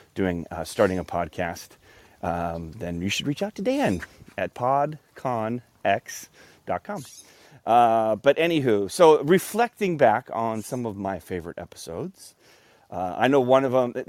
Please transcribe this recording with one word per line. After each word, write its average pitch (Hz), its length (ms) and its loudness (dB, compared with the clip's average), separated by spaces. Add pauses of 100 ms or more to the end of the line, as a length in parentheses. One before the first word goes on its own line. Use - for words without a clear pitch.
(140)
doing, 87 360 -2
uh, 82 140 -8
starting 92 340 2
a 85 60 -4
podcast, 85 640 -8 (520)
um, 85 500 -6
then 85 280 -8
you 92 80 -2
should - 180 -4
reach 147 160 -4
out 202 120 -6
to 196 80 -10
Dan 220 380 -2 (360)
at 92 180 -6
podconx 123 1700 -4 (360)
dot 90 200 -6
com. 202 200 -10 (600)
Uh, 113 480 4
but 139 220 2
anywho, 131 520 2
so 156 360 6
reflecting 190 720 0
back 120 360 4
on 113 300 -2
some 123 240 -6
of 104 100 -8
my 98 220 -4
favorite 85 400 -8
episodes, - 800 -12 (520)
uh, 90 300 -6
I 117 80 2
know 139 140 4
one 131 240 4
of 123 100 0
'em, 123 180 2 (160)